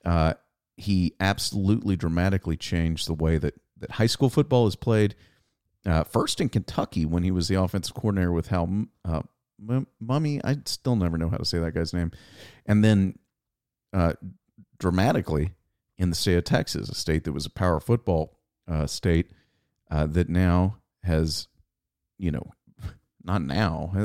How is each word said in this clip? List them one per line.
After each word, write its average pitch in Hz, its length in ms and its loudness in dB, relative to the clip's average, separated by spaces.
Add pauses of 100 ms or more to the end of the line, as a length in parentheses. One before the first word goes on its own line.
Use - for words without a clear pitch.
Uh, 82 300 2 (420)
he 92 440 0
absolutely 98 760 0
dramatically 85 640 0
changed 82 480 -2
the 82 80 -2
way 80 240 2
that, 73 160 -2 (240)
that - 140 -14
high 113 140 2
school 131 220 2
football 123 380 2
is 95 100 0
played. 107 380 2 (720)
Uh, 80 180 2
first - 380 -2
in 143 80 0
Kentucky - 560 -2
when 85 160 0
he 92 80 0
was 87 180 0
the 95 60 0
offensive 92 400 -2
coordinator 98 380 0
with 82 160 -2
Hal 87 160 0
M-, 98 260 -4 (140)
uh, 82 180 -2 (440)
M-, 127 200 -2 (160)
Mumme. 143 420 -2
I 139 220 0
still - 300 -2
never 87 200 0
know 82 140 -2
how - 80 -2
to - 60 -8
say 87 140 -2
that 82 140 -2
guy's 82 220 -2
name. 85 180 -2 (540)
And 104 180 4
then, 98 340 4 (720)
uh, 85 220 2 (640)
dramatically 90 760 0 (460)
in 92 100 0
the 82 80 -2
state 90 200 2
of 87 80 2
Texas, - 440 -2
a - 60 -12
state 78 300 -2
that 78 80 -4
was 71 120 -6
a 80 60 -10
power 87 300 0
football, 90 580 -2 (320)
uh, 76 160 0
state, - 460 0 (580)
uh, 76 160 2
that 82 220 2
now 90 480 2 (260)
has, 80 460 0 (680)
you 90 140 -2
know, - 220 -6 (280)
<laughs> - 440 -18
not 92 180 -2
now, 80 500 -2 (120)